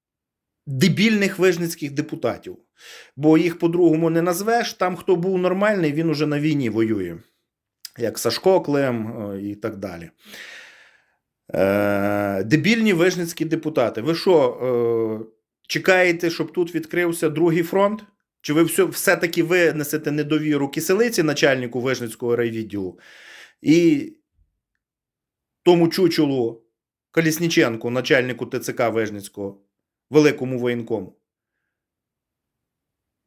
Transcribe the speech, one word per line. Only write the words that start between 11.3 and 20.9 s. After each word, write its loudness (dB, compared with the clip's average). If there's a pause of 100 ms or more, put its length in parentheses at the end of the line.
Е, 0
дебільні 2
вижницькі 0
депутати. -2
Ви -2
що, 0
е, -18 (420)
чекаєте, 2
щоб -6
тут -4
відкрився -2
другий 2
фронт? 0 (360)
Чи -6
ви 6
все, 2
все-таки 0
винесете 0
недовіру 0
Киселиці, 0